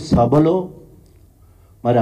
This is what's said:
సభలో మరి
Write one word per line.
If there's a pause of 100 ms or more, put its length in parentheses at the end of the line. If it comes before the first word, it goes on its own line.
(100)
సభలో (1300)
మరి